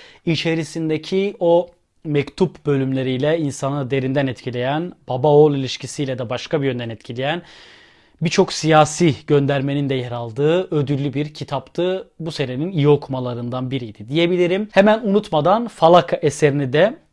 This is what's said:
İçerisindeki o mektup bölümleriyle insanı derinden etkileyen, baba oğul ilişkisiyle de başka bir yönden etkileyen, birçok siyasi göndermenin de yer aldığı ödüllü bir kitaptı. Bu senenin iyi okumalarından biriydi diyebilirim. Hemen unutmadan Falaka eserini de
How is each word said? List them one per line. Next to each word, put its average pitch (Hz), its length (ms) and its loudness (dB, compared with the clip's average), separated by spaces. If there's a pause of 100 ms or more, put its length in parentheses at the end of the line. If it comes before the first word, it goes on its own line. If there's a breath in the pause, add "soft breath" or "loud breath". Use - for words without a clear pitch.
(260 loud breath)
İçerisindeki 165 1120 -2
o 175 280 4 (360)
mektup 147 600 -2
bölümleriyle 135 720 0
insanı 139 520 -4
derinden 135 360 0
etkileyen, 131 680 -6 (160)
baba 131 200 0
oğul 147 260 6
ilişkisiyle 131 640 -6
de 117 120 -6
başka 139 320 -4
bir 139 40 0
yönden 120 220 -4
etkileyen, 131 540 -6 (800 soft breath)
birçok 170 300 2
siyasi 156 600 4 (120)
göndermenin 139 640 0
de 135 60 -2
yer 123 180 -6
aldığı 139 600 -2
ödüllü 139 400 -2
bir 147 200 -6
kitaptı. 180 760 -6 (120)
Bu 160 120 -8
senenin 135 400 -4
iyi 147 160 2
okumalarından 127 840 0
biriydi 113 380 -10
diyebilirim. 175 640 0
Hemen 214 320 4
unutmadan 202 640 0
Falaka 170 480 4
eserini 143 560 0
de 185 260 2 (140)